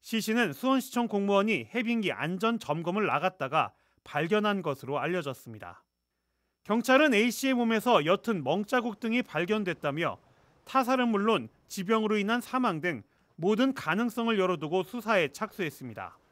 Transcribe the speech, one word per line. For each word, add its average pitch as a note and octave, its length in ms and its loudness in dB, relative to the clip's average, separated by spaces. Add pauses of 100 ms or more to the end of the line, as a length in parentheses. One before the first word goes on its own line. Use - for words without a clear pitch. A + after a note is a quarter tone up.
시신은 A3 520 0
수원시청 A#3+ 540 0
공무원이 G3+ 680 2
해빙기 A3+ 380 0
안전 F3+ 480 -2
점검을 F3 460 -2
나갔다가 C#3+ 680 0 (300)
발견한 G3+ 580 0
것으로 C#3 380 -4
알려졌습니다. B2 840 -8 (800)
경찰은 C4 500 4
A씨의 A#3+ 400 2
몸에서 A3+ 520 2
옅은 F#3+ 380 0
멍자국 G#3 560 -2
등이 A3+ 240 -2
발견됐다며, E3 920 -4 (480)
타살은 B3+ 420 2
물론 G3+ 420 0 (180)
지병으로 G#3+ 500 0
인한 G#3+ 240 0
사망 A#3 380 -2
등 D3 220 -4 (340)
모든 G#3+ 380 2
가능성을 A3+ 640 -2
열어두고 F3+ 460 0
수사에 G#3 460 0
착수했습니다. C3 920 -8 (120)